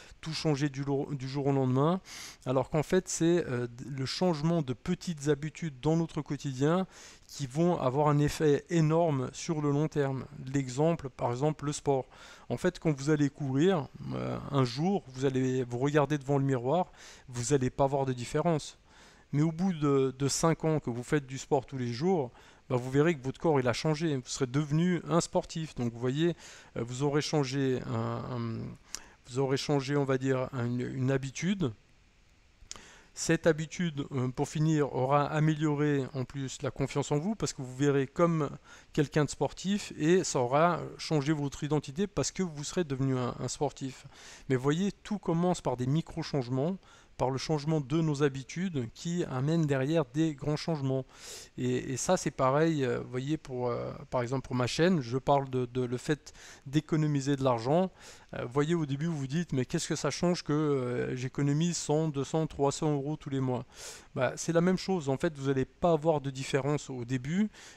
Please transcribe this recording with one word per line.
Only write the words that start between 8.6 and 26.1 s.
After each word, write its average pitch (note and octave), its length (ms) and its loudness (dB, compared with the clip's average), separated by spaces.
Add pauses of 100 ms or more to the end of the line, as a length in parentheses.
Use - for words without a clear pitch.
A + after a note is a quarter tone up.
énorme D#3+ 600 4
sur D#3 280 -4
le D3 120 2
long D3 160 2
terme. C3+ 360 -2 (300)
L'exemple, C#3 560 0
par B2 220 -2
exemple, C#3+ 320 -2
le D3 80 -2
sport. C3+ 340 0 (440)
En A#2+ 60 -2
fait, F3+ 220 0
quand D#3+ 140 2
vous C#3 180 -2
allez D3 200 4
courir, C#3+ 580 2 (260)
euh, B2+ 240 -4 (140)
un C3+ 100 4
jour, D3+ 460 0
vous B2+ 160 -4
allez C3 400 2
vous A#2+ 140 -4
regarder D3 400 2
devant C#3 200 0
le C#3 60 2
miroir, C3+ 480 0 (360)
vous A#2+ 240 -4
allez B2+ 180 4
pas C#3 180 2
voir C#3 180 0
de C3 60 0
différence. D3+ 680 -2 (540)
Mais C#3+ 100 4
au E3 80 4
bout F3+ 220 0
de, C#3 440 2
de C#3 120 0
cinq D#3+ 360 2
ans D#3 140 2
que C3 120 -4
vous A#2+ 120 -4
faites D3 240 0
du C3 120 -8
sport C3+ 280 0
tous C3+ 120 -10
les A#2+ 140 -2
jours, C#3+ 380 0 (400)
bah, B2+ 60 2
vous B2 160 -4
verrez D3+ 240 4
que B2 80 -12
votre C3 160 -6
corps, D#3 180 4
il B2 80 2
a A#2+ 60 4
changé. D#3 440 0
Vous B2+ 100 -4
serez - 200 -2
devenu D#3 640 2
un D#3+ 120 4
sportif. D#3+ 540 -4
Donc, A#2 180 -2
vous A#2 60 -14
voyez, D3 380 0 (400)